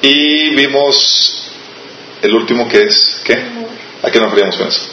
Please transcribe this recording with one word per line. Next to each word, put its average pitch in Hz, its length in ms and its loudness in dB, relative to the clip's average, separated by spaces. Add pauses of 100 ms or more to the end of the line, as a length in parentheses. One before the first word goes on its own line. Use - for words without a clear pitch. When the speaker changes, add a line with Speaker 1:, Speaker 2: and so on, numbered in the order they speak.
Speaker 1:
Y 147 480 2
vimos 139 1000 2 (720)
el 104 120 2
último 113 360 0
que 104 140 4
es, - 400 0
¿qué? 117 100 0
Speaker 2:
Amor. 233 360 -6 (340)
Speaker 1:
¿A - 80 -2
qué 117 80 4
nos 107 100 0
referimos 101 280 2
con 90 100 -2
eso? - 140 -2 (120)